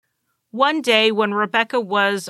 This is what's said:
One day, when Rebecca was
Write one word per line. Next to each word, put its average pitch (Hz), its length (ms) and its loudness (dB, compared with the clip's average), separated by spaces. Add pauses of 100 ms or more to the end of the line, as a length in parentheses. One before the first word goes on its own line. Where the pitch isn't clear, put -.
(520)
One 285 300 0
day, 220 300 4
when 208 220 -2
Rebecca 226 460 -2
was 196 500 -2